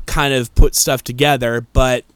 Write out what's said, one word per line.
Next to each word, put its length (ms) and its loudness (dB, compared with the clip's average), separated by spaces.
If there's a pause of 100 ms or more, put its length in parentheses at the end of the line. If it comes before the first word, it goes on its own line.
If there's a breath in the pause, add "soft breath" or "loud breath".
kind 260 -2
of 220 -4
put 220 4
stuff 260 -2
together. 680 -2
But 320 0 (120)